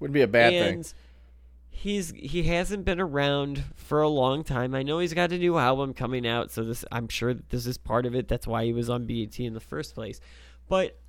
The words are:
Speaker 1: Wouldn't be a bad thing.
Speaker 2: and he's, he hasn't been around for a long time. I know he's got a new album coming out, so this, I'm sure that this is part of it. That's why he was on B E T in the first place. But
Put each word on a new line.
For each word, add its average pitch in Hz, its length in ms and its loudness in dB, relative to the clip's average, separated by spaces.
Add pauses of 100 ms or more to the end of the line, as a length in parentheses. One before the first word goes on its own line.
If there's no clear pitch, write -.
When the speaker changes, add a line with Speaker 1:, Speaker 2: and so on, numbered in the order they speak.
Speaker 1:
Wouldn't 139 140 -6
be 143 80 8
a 117 40 8
bad 117 260 8
thing. 175 240 2
Speaker 2:
and 165 180 -12 (760)
he's, 196 460 -4
he 160 280 -4
hasn't 180 400 0
been 180 160 0
around 143 640 0 (140)
for 151 260 0
a 151 60 4
long 139 340 2
time. 127 320 -2
I 135 80 0
know 147 160 0
he's 175 160 0
got 160 160 2
a 175 80 -2
new 175 200 4
album 135 360 2
coming 123 320 -2
out, 117 240 -2
so 113 140 -4
this, 113 260 -6
I'm 117 180 -4
sure 123 260 -2
that - 160 -12
this 120 180 -2
is 127 100 -6
part 120 260 0
of 123 120 -2
it. 123 100 -2
That's - 220 -2
why 113 160 0
he 117 80 0
was 117 180 -2
on 120 160 -2
B 117 160 -4
E 104 40 -4
T 123 180 -8
in 113 100 -6
the 110 60 -10
first - 340 -10
place. 110 240 -10 (500)
But 190 300 0 (100)